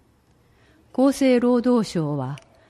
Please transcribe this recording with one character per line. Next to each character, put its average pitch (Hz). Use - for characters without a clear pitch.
厚 262
生 254
労 240
働 240
省 151
は 135